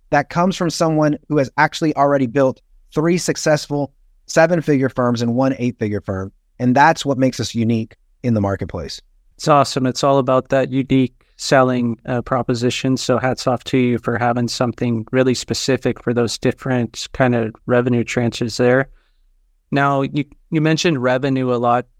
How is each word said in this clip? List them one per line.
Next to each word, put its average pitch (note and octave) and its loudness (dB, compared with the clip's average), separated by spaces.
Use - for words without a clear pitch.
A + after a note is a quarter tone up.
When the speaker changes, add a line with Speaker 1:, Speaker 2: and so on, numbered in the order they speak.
Speaker 1:
that C#3+ 0
comes F3 0
from E3+ -2
someone D#3 0
who D3 0
has C3 0
actually D#3 0
already C#3+ 2
built C3 0
three E3+ 0
successful D3 -2
seven-figure D#3+ 2
firms A#2+ 0
and A#2 -2
one C3+ 2
eight-figure A2+ -4
firm. F#2+ -6
And B2 2
that's D3 4
what C#3 -2
makes C3 0
us - -6
unique A2+ -2
in A#2+ 0
the G#2+ 2
marketplace. F#2+ -6
Speaker 2:
It's - -6
awesome. C#3 2
It's B2+ -2
all C#3 4
about C3 0
that C3 0
unique C3 0
selling, B2 0
uh, B2 -4
proposition. B2 -2
So B2+ 0
hats B2 -4
off B2 -2
to - -2
you B2 2
for A#2 -4
having A#2+ 0
something A#2 -4
really B2+ 2
specific - -2
for B2+ -2
those A#2+ 0
different B2+ -4
kind B2 0
of A2 -2
revenue B2 2
tranches A#2 -4
there. B2+ 2
Now, C#3 0
you, C#3 -4
you D#3+ 0
mentioned D#3 0
revenue C3 0
a A#2+ 0
lot. B2 0